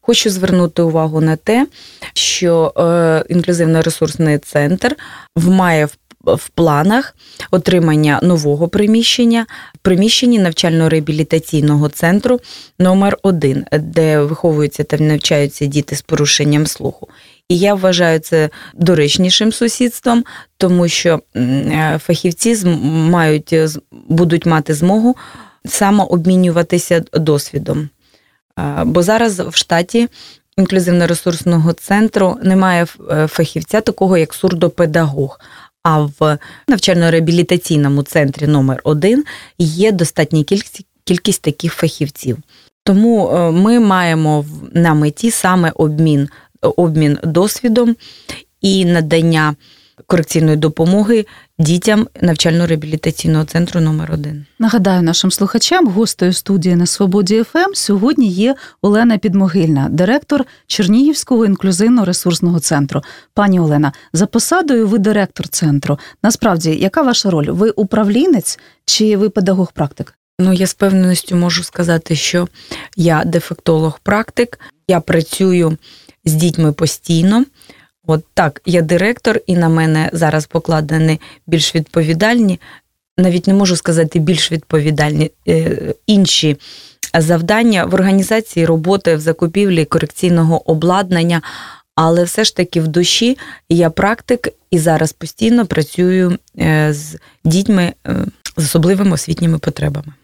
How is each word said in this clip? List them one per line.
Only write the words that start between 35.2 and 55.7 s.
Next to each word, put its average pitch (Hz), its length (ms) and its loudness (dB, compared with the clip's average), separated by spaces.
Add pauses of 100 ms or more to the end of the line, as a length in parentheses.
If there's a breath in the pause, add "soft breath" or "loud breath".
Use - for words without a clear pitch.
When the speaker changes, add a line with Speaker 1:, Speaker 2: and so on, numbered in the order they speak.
Speaker 1:
А 156 160 2
в 151 400 -2 (300 loud breath)
навчально-реабілітаційному 165 1300 2
центрі 143 440 -2
номер 135 380 0
один 190 400 0 (340 loud breath)
є 180 340 0
достатня 160 500 0
кількість, - 440 -6 (180)
кількість 185 380 -2
таких 156 300 -4
фахівців. 143 680 -4 (460 soft breath)
Тому, 208 440 2
е, 170 220 0
ми 208 300 4
маємо 165 600 2
в-, 147 60 -6 (260)
на 170 220 0
меті 151 360 0
саме 180 440 0
обмін, 151 540 0 (340 soft breath)
обмін 156 600 0
досвідом 220 720 0 (640 loud breath)
і 190 240 0
надання 165 680 2 (520 soft breath)
корекційної 160 500 2
допомоги 196 720 2 (320 loud breath)
дітям 180 500 2 (140)
навчально-реабілітаційного 160 1200 0
центру 170 360 -2
номер 156 320 -2
один. 147 340 -8 (120)
Speaker 2:
Нагадаю 196 440 2
нашим 170 280 0
слухачам, 269 560 0